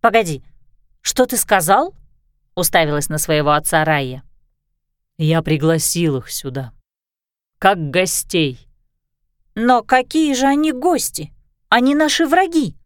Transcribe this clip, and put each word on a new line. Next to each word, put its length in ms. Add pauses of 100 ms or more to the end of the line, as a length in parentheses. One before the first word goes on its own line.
"Погоди, 420 (580)
что 240
ты 120
сказал?" 580 (580)
уставилась 560
на 80
своего 340
отца 320
Райя. 400 (960)
"Я 240
пригласил 760
их 120
сюда. 420 (840)
Как 320
гостей". 680 (960)
"Но 280
какие 500
же 120
они 260
гости? 600 (360)
Они 260
наши 300
враги!" 500 (100)